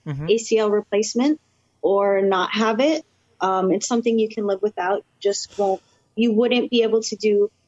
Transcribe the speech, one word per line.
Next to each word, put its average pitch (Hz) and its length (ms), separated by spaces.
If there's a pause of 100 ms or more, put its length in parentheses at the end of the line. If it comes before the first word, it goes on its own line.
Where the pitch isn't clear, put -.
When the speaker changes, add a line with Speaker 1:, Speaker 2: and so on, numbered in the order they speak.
Speaker 1:
Mm-hmm. 151 240
Speaker 2:
A 220 80
C 226 200
L 214 120
replacement, 214 680 (420)
or 196 400
not 190 300
have 220 280
it. 302 240 (360)
Um, 190 320
it's 196 140
something 233 320
you 220 100
can 214 180
live 196 160
without. 202 420 (160)
Just - 380
won't, 196 220 (340)
you 226 180
wouldn't 240 380
be 233 120
able 220 200
to 214 140
do 208 340 (180)